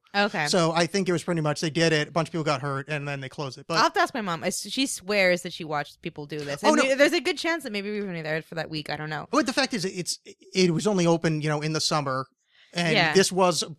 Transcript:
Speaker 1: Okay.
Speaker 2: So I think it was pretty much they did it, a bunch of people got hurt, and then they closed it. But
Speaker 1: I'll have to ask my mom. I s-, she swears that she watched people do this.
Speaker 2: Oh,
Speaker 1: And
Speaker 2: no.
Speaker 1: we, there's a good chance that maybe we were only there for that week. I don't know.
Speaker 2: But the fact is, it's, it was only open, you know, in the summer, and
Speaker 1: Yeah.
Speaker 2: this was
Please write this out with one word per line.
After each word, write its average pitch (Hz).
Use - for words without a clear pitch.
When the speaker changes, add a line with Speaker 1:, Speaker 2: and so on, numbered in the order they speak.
Speaker 1:
Okay. 202
Speaker 2:
So 165
I 170
think 190
it 175
was 160
pretty 175
much 147
they 165
did 160
it, 151
a -
bunch 160
of -
people 160
got 143
hurt, 139
and 143
then 139
they 131
closed 139
it. 139
But 165
Speaker 1:
I'll 277
have 320
to 392
ask -
my 247
mom. 170
I -
s-, 185
she 262
swears 185
that 175
she 180
watched 147
people 151
do 151
this. 143
Speaker 2:
Oh, -
Speaker 1:
And 302
Speaker 2:
no. 285
Speaker 1:
we, 269
there's 285
a 339
good 311
chance 330
that 247
maybe 202
we 208
were 202
only 165
there 156
for -
that 156
week. 151
I 147
don't 151
know. 151
Speaker 2:
But 311
the 269
fact 269
is, 180
it's, 190
it 185
was 156
only 185
open, 165
you 151
know, 151
in 156
the 156
summer, 139
and 170
Speaker 1:
Yeah. 160
Speaker 2:
this 190
was 180